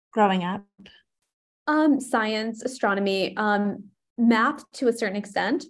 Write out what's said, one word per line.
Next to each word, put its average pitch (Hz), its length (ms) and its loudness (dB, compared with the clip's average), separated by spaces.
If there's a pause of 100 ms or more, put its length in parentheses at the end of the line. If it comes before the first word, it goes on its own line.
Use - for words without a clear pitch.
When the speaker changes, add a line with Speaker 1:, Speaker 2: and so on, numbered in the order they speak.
(120)
Speaker 1:
growing 190 320 2
up? 196 220 -6 (1000)
Speaker 2:
Um, 302 340 4
science, 220 640 -4
astronomy, 196 720 -2
um, 208 480 0 (320)
math 233 540 2
to - 160 -2
a 233 60 4
certain 208 220 -4
extent, 202 540 -4